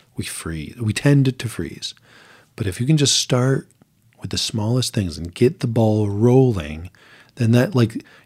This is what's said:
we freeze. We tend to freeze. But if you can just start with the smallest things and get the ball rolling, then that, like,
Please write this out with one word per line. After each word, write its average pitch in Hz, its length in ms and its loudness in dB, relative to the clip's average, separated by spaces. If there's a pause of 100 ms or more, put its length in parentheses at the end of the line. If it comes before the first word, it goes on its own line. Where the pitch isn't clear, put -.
(160)
we 82 80 -8
freeze. 80 520 -10
We 107 160 -4
tend 139 460 2
to 117 100 -8
freeze. - 460 -10 (600)
But - 120 -6
if 92 140 -6
you 123 60 -2
can 156 100 4
just 143 200 2
start 131 520 0 (520)
with 92 100 -12
the - 80 -6
smallest 117 560 -2
things 87 240 -2
and 82 160 -10
get 135 260 2
the - 60 -4
ball 110 420 0
rolling, 101 840 2 (460)
then 117 160 2
that, 127 220 2
like, 120 300 0 (220)